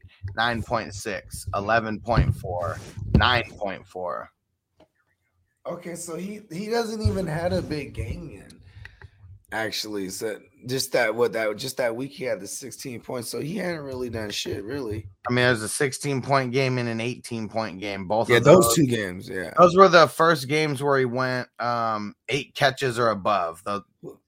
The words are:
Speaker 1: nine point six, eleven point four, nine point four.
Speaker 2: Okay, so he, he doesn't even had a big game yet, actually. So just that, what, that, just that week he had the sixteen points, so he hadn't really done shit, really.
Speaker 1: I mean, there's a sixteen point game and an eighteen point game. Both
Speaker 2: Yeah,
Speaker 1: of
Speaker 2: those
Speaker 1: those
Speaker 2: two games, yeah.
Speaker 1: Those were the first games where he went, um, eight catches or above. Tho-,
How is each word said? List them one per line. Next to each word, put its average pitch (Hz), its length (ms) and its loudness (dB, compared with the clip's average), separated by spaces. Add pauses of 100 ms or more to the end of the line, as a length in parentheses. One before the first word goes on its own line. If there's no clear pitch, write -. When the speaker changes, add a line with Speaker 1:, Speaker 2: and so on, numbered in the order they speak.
(360)
Speaker 1:
nine 117 260 0
point 101 320 -4
six, - 640 -8
eleven 107 440 0
point - 360 2
four, 87 420 -6 (400)
nine 120 400 4
point 95 300 -8
four. 87 420 -8 (1400)
Speaker 2:
Okay, 170 300 -10
so 165 200 -10
he, 202 260 -8 (100)
he 190 160 -8
doesn't 226 340 -2
even 190 240 2
had 170 280 -2
a 175 100 0
big 127 320 -6
game 143 340 -8
yet, 98 240 -20 (960)
actually. 104 580 -4
So 107 300 -6 (280)
just 131 240 -2
that, 113 240 2
what, 117 180 2
that, 110 240 -2
just 127 200 -8
that 117 180 0
week 135 160 -8
he - 120 -12
had 110 160 -2
the 98 80 -14
sixteen 120 540 -12
points, 123 280 -8
so - 120 -6
he 165 160 -6
hadn't 170 240 -4
really 127 300 -6
done 110 180 -6
shit, 101 340 -6
really. 110 440 -6 (200)
Speaker 1:
I 120 40 0
mean, 123 140 4
there's 117 180 2
a 104 60 -4
sixteen 139 520 -2
point 131 300 0
game 127 260 2
and 120 100 -2
an 113 140 -4
eighteen 113 480 -6
point 104 300 -4
game. 98 280 -6
Both 107 220 0
Speaker 2:
Yeah, 120 80 6
Speaker 1:
of 120 60 4
Speaker 2:
those 175 220 10
Speaker 1:
those - 100 2
Speaker 2:
two 151 100 6
games, 101 420 -2
yeah. 92 300 -8
Speaker 1:
Those 170 180 8
were 190 140 10
the 165 180 8
first 156 400 2
games 147 360 0
where 139 160 4
he 131 60 4
went, 127 420 -2 (120)
um, 113 560 -2 (140)
eight 131 240 -4
catches 131 460 2
or 120 100 4
above. 92 540 0
Tho-, 101 220 -6 (420)